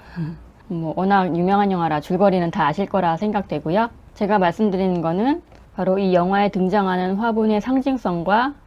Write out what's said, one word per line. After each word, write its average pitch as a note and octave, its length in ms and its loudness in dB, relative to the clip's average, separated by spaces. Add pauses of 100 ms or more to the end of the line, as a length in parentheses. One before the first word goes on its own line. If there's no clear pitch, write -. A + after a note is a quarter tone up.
(160)
<laughs> E3 500 -12
뭐, E3 300 -6
워낙 F#3 400 2
유명한 G3 340 2
영화라 E3 300 0
줄거리는 F#3 500 2
다 D#3+ 160 0
아실 E3+ 200 0
거라 F3 300 0
생각되고요. G3 720 -2 (240)
제가 G#3 260 0
말씀드리는 F#3 600 0
거는 G#3 420 -2 (340)
바로 F#3 240 0
이 F#3+ 120 2
영화에 F#3+ 360 2
등장하는 F#3 680 0
화분의 A3 420 0
상징성과 A#3+ 920 -2 (120)